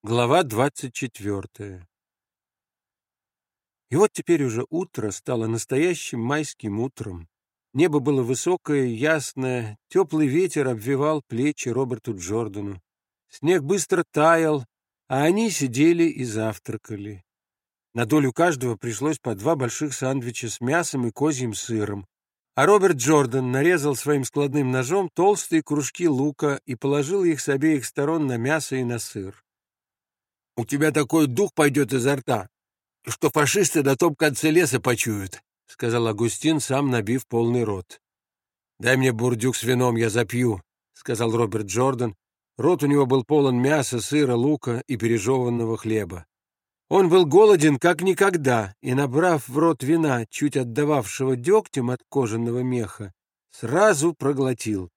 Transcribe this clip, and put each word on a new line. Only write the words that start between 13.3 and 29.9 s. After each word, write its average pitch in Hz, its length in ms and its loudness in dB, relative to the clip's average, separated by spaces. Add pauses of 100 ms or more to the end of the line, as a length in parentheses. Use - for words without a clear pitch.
Снег 165 320 0
быстро 175 480 0
таял, 156 560 2 (400)
а 135 160 -2
они 202 280 2
сидели 151 520 2
и 143 220 0
завтракали. 107 1000 -8 (680)
На 120 100 -2
долю 139 280 2
каждого 131 420 0
пришлось 123 460 -4
по 113 160 -4
два 135 180 0
больших 131 400 -4
сандвича 123 540 -6
с - 120 -10
мясом 135 460 -2
и 110 60 -4
козьим 127 420 -4
сыром. 101 540 -6 (480)
А 139 100 4
Роберт 190 300 6
Джордан 131 560 2
нарезал 147 420 2
своим 139 300 -2
складным 139 480 -2
ножом 151 420 0
толстые 175 480 2
кружки 151 460 -2
лука 139 580 0
и 127 80 -8
положил 143 480 -2
их 160 180 0
с - 80 -6
обеих 139 360 0
сторон 151 420 -2
на 123 100 -2
мясо 143 380 -2
и 131 80 -2
на 120 160 -4
сыр. 98 460 -12 (1120)